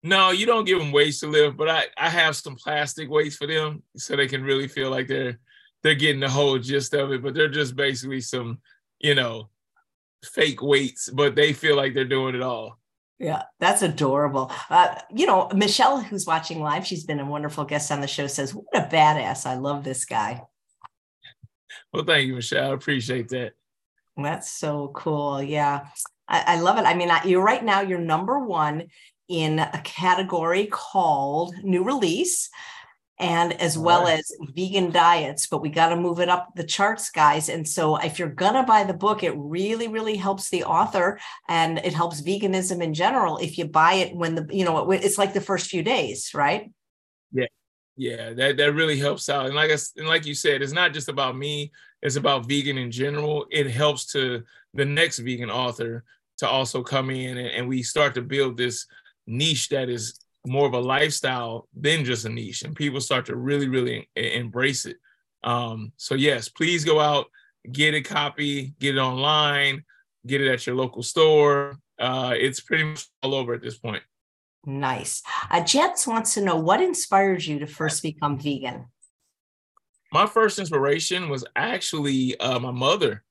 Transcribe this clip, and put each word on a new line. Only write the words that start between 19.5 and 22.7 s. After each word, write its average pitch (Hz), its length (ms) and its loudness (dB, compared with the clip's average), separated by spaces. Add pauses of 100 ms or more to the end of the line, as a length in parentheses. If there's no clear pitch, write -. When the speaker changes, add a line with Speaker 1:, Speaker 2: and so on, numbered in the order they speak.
Speaker 2:
love 139 300 -4
this 131 180 -6
guy." 113 380 -4 (1500)
Speaker 1:
Well, 156 100 -2
thank 147 240 4
you, 131 80 -2
Michelle. 135 360 0